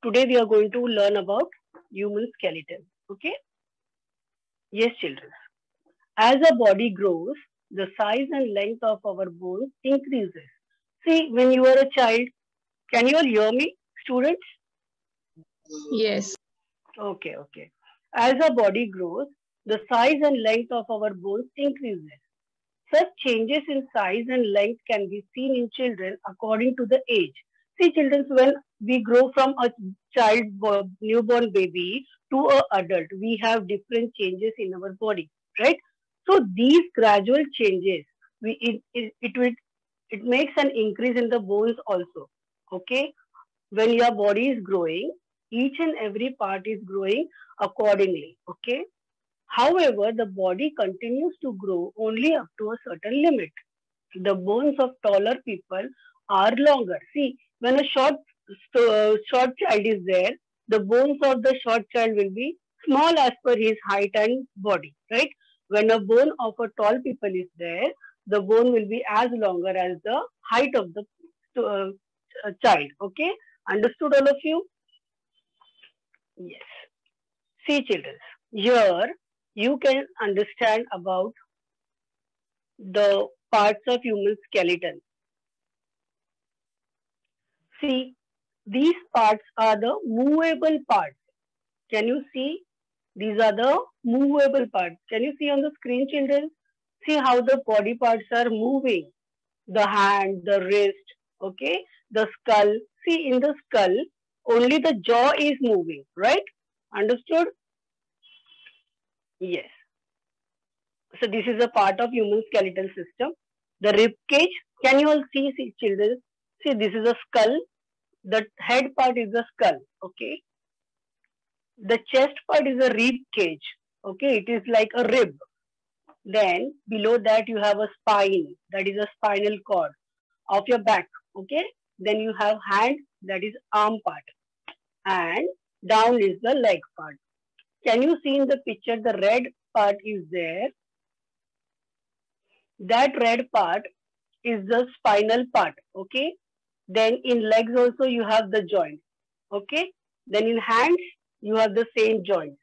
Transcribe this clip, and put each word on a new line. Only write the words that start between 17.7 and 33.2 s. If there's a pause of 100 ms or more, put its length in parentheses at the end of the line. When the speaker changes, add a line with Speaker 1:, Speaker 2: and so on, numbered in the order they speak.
Speaker 1:
As
our
body
grows, (400)
the (120)
size
and
length
of
our
bones
increases. (840)
Such (180)
changes
in
size
and
length
can
be (100)
seen
in
children (120)
according
to
the (100)
age. (480)
See,
children,
when (320)
we
grow
from
a (480)
child, (160)
bo-, (100)
newborn
baby (280)
to
a (120)
adult, (140)